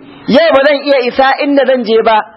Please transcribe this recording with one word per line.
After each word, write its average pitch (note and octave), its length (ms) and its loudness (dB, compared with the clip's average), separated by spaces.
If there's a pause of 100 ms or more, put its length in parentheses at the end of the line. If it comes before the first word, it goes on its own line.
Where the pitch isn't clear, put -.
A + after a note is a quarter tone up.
(240)
yau D4 260 2
ba C4+ 120 2
zan C#4+ 160 0
iya C#4 220 0
isa B3 260 -2 (140)
inda C#4 260 0
zan B3+ 160 0
je A3 180 0
ba, A3 160 0 (200)